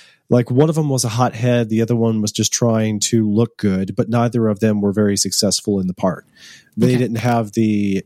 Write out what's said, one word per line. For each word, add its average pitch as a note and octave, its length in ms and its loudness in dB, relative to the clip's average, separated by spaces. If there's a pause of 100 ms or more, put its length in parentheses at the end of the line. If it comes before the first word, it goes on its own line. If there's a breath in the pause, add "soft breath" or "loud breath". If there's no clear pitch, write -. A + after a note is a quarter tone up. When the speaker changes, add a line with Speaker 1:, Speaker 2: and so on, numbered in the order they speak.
(320 loud breath)
Speaker 1:
like, A#2+ 200 2
one C#3+ 180 4
of D#3+ 80 -2
them D#3 120 0
was C3 160 -2
a A#2+ 60 -2
hothead, A#2+ 580 0
the A2 140 0
other A#2 140 0
one A2+ 260 0
was G#2 100 -4
just - 200 -2
trying A2 480 0
to A2 300 0
look A2+ 280 0
good, F#2+ 380 -2
but A2+ 120 -2
neither A#2 400 0
of G#2 120 -2
them G#2+ 200 2
were G2+ 120 0
very G2+ 240 0
successful G2 640 -2
in F#2 80 -2
the F2+ 60 -4
part. - 300 -4 (520 loud breath)
They A#2 180 2
Speaker 2:
Okay. - 40 2
Speaker 1:
didn't A2+ 200 -2
have A#2 340 0
the G#2 540 0